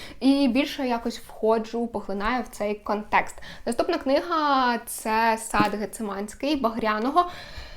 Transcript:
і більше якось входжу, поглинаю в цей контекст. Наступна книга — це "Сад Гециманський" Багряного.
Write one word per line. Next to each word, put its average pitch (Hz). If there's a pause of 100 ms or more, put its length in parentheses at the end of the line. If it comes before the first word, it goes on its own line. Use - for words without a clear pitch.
(200)
і 277
більше 277
якось 233
входжу, 226
поглинаю 208
в -
цей 208
контекст. 208 (300)
Наступна 320
книга — 285
це 220
"Сад 208
Гециманський" 208
Багряного. 226 (460)